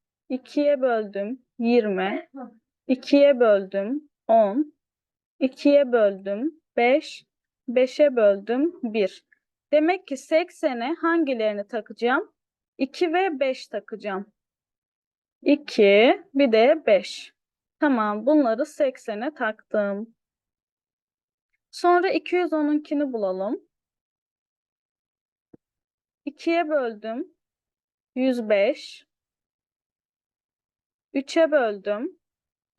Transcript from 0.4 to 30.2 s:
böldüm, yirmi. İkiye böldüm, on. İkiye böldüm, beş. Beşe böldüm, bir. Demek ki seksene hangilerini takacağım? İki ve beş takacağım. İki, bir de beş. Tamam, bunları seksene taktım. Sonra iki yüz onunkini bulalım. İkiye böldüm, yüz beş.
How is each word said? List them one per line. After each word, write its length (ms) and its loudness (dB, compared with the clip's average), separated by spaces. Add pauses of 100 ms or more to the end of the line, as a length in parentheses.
böldüm, 600 -4 (160)
yirmi. 680 0 (580)
İkiye 540 4
böldüm, 720 0 (180)
on. 460 2 (640)
İkiye 540 2
böldüm, 680 0 (160)
beş. 480 0 (440)
Beşe 480 2
böldüm, 560 0 (100)
bir. 420 -4 (480)
Demek 340 0
ki 100 -8
seksene 800 -2
hangilerini 720 -2
takacağım? 640 -4 (460)
İki 340 -2
ve 280 -2
beş 280 -4
takacağım. 640 -10 (1120)
İki, 800 4 (120)
bir 180 2
de 340 4
beş. 480 -2 (460)
Tamam, 460 -2
bunları 400 2
seksene 680 -4
taktım. 800 -4 (1600)
Sonra 400 2
iki 260 -4
yüz 160 -2
onunkini 600 -2
bulalım. 560 -6 (2500)
İkiye 440 -4
böldüm, 640 -6 (800)
yüz 340 -2
beş. 580 -2 (2000)